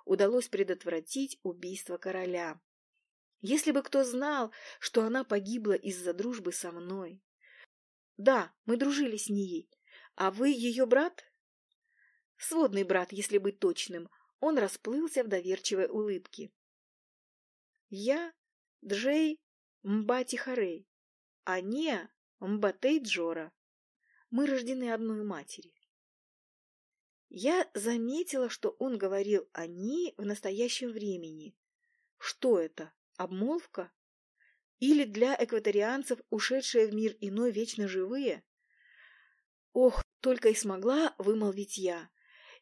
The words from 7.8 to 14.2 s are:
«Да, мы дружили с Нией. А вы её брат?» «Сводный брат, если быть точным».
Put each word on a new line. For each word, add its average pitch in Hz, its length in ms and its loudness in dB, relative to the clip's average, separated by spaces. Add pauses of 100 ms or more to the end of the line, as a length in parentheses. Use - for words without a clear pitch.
«Да, 208 340 4 (140)
мы 233 100 2
дружили 277 400 0
с - 120 -6
Нией. 196 420 -4 (460)
А 190 160 2
вы 247 180 2
её 240 360 2
брат?» 277 380 4 (1120)
«Сводный 240 460 2
брат, 185 300 0
если 202 260 0
быть 196 220 -2
точным». 175 500 -2 (300)